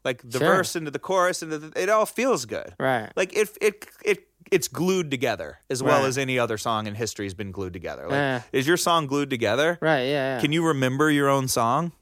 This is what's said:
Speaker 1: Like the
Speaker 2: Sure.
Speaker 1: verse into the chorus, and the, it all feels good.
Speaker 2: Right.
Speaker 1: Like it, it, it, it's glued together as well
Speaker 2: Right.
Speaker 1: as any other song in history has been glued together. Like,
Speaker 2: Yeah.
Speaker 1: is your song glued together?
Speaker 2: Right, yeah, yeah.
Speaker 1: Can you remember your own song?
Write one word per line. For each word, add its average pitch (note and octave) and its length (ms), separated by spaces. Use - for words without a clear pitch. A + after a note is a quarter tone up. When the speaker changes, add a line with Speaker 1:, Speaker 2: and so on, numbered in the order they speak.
Speaker 1:
Like B2+ 180
the B2 160
Speaker 2:
Sure. E3 180
Speaker 1:
verse F#3 200
into D#3 140
the C3+ 80
chorus, F3+ 440
and D#3+ 100
the, D#3 260
it F#3 120
all G#3+ 160
feels A3 400
good. G#2 320
Speaker 2:
Right. B2+ 380
Speaker 1:
Like F#3+ 200
it, G#3 240
it, G#3 260
it, - 240
it's F#3 180
glued F3+ 420
together A#2 480
as C3 120
well C#3 180
Speaker 2:
Right. C3+ 80
Speaker 1:
as B2+ 100
any C3 200
other A2+ 200
song A2 280
in G#2 80
history G#2+ 320
has G2 80
been G2 180
glued F#2 220
together. D#2 300
Like, F2+ 80
Speaker 2:
Yeah. C3+ 300
Speaker 1:
is C3+ 140
your E3+ 120
song E3+ 280
glued C#3+ 240
together? C3 520
Speaker 2:
Right, D3+ 220
yeah, C3+ 320
yeah. A#2+ 40
Speaker 1:
Can D3 120
you E3 140
remember C#3 440
your C#3+ 200
own C3+ 180
song? C3 540